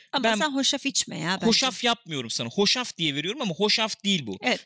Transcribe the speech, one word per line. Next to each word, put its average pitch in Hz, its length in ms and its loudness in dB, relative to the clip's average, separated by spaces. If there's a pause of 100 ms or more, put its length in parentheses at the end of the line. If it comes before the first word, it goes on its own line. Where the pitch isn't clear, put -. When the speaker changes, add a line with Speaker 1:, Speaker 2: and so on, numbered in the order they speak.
(120)
Speaker 1:
Ama 269 120 0
Speaker 2:
Ben 226 120 4
Speaker 1:
sen 294 180 0
hoşaf 269 320 0
içme - 340 -2
ya 170 160 0
bence. 196 100 -2
Speaker 2:
hoşaf 226 380 2
yapmıyorum 160 460 -2
sana. 117 200 -4
Hoşaf 208 480 0
diye 151 180 0
veriyorum 185 260 -4
ama 202 140 -2
hoşaf 214 480 0
değil 185 240 0
bu. 98 140 -6
Speaker 1:
Evet, 247 240 0